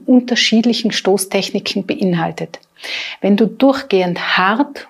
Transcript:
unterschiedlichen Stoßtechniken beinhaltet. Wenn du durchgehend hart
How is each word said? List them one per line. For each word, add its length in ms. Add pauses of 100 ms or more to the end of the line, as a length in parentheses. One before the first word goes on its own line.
unterschiedlichen 840
Stoßtechniken 960
beinhaltet. 720 (600)
Wenn 160
du 100
durchgehend 880
hart 540